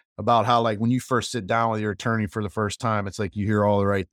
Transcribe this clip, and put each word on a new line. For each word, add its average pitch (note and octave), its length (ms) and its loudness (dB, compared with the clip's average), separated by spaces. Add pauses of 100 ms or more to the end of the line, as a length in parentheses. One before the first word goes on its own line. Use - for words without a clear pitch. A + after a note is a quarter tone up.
(180)
about A2 280 2
how, A#2+ 160 4
like, A2 180 0
when A#2 120 2
you B2+ 100 2
first A#2+ 300 -2
sit G#2 160 -6
down A#2 240 0
with G#2+ 100 -2
your G#2+ 100 -2
attorney A2 360 -2
for G#2+ 160 -6
the G2+ 60 -4
first G#2+ 300 -4
time, G#2+ 280 -2
it's F#2+ 120 -8
like G2+ 160 -4
you G2+ 100 -2
hear G#2 200 2
all G#2 140 4
the G2 80 2
right G2 260 0